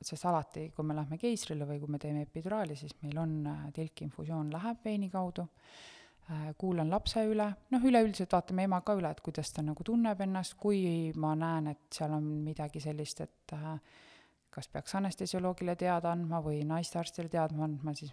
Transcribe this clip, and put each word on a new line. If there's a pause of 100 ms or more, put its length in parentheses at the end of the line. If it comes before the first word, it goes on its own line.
sest
alati,
kui
me
lähme
keisrile
või
kui
me
teeme
epiduraali,
siis
meil
on, (120)
äh,
tilkinfusioon
läheb
veeni
kaudu. (800)
Äh,
kuulan
lapse
üle, (160)
noh,
üleüldiselt
vaatame
ema
ka
üle,
et
kuidas
ta
nagu
tunneb
ennast,
kui
ma
näen,
et
seal
on
midagi
sellist,
et,
äh, (720)
kas
peaks
anestesioloogile
teada
andma
või
naistearstile
teadma
andma,
siis